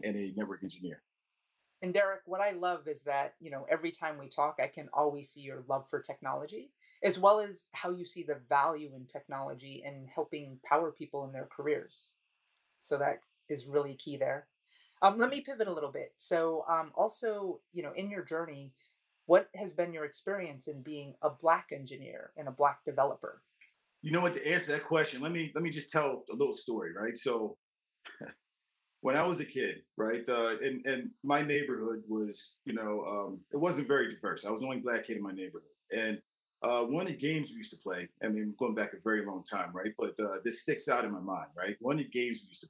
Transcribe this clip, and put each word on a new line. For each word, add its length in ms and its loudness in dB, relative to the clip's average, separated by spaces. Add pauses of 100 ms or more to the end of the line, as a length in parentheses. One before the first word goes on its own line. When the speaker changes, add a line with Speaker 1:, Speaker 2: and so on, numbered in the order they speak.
Speaker 1:
and 140 -2
a 180 -4
network 280 -4
engineer. 380 -10 (800)
Speaker 2:
And 120 -2
Derek, 320 4
what 160 -2
I 100 4
love 360 -2
is 140 -6
that, 380 -2
you 120 -12
know, 200 -8
every 200 2
time 260 -4
we 100 -12
talk, 340 0
I 60 2
can 240 -12
always 380 2
see 120 -18
your 280 -12
love 180 0
for 140 -4
technology, 720 -8 (320)
as 160 4
well 200 10
as 340 -6
how 180 -4
you 140 -6
see 180 -10
the 260 -4
value 460 4
in 100 -14
technology 800 -8
and 280 -10
helping 520 -6
power 260 6
people 340 -6
in 60 -10
their 240 -8
careers. 600 -2 (640)
So 160 0
that 240 0 (280)
is 160 -4
really 280 2
key 240 -10
there. 300 -2 (560)
Um, 160 6
let 100 6
me 120 -4
pivot 260 -2
a 60 -4
little 180 -4
bit. 260 -8
So, 500 2
um, 280 2
also, 680 0 (100)
you 120 -6
know, 120 -6
in 140 -4
your 160 -6
journey, 480 -4 (540)
what 260 10
has 200 -6
been 200 0
your 120 -4
experience 600 -6
in 140 -8
being 400 -10
a 80 2
Black 420 4
engineer 640 -10
and 120 -8
a 40 -4
Black 320 4
developer? 600 0 (580)
Speaker 1:
You 100 -4
know 100 6
what, 120 4
to 140 -2
answer 240 2
that 160 0
question, 340 4
let 100 0
me, 220 -2
let 100 0
me 60 0
just 220 -6
tell 400 2
a 40 -4
little 160 4
story, 480 -4
right? 160 -2
So 400 -2 (640)
<laughs> 60 -10 (760)
when 140 2
I 60 6
was 180 2
a 60 -4
kid, 380 -4 (140)
right, 300 0
uh, 360 2
and, 240 -2
and 240 -2 (120)
my 200 4
neighborhood 640 0
was, 580 -4
you 80 -2
know, 340 -2
um, 320 -2 (140)
it 40 0
wasn't 300 2
very 220 4
diverse. 360 -4
I 40 -2
was 120 -2
the 40 -2
only 140 -2
Black 260 0
kid 120 -4
in 40 -4
my 100 -4
neighborhood. 380 -10 (260)
And, 240 0 (440)
uh, 220 4
one 200 0
of 60 -2
the 60 -6
games 340 0
we 60 -12
used 160 -12
to 40 -16
play, 320 -6 (140)
I 60 0
mean, 280 0
going 160 0
back 200 -2
a 100 -14
very 200 4
long 200 -6
time, 320 -2
right? 240 -4
But, 200 -2
uh, 240 0
this 180 -2
sticks 280 0
out 160 4
in 60 -2
my 80 -4
mind, 360 -4
right? 260 -2
One 180 2
of 60 -2
the 40 -10
games 320 0
we 60 -20
used 160 -10
to 60 -14